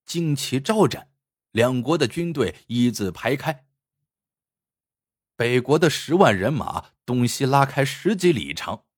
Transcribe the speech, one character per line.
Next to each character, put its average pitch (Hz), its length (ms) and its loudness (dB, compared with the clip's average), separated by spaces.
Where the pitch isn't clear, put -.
旌 165 280 -2
旗 135 240 -4
招 196 300 2
展， - 240 -6
两 123 300 2
国 147 160 0
的 143 100 2
军 170 240 -4
队 127 240 -2
一 120 220 2
字 104 220 -4
排 117 240 -4
开。 147 320 -8
北 123 240 2
国 131 180 2
的 160 120 4
十 - 260 -4
万 143 220 6
人 107 160 0
马 - 380 -6
东 123 220 0
西 135 180 -2
拉 139 200 4
开 135 180 -2
十 175 320 -2
几 180 160 2
里 73 220 -2
长， - 320 -10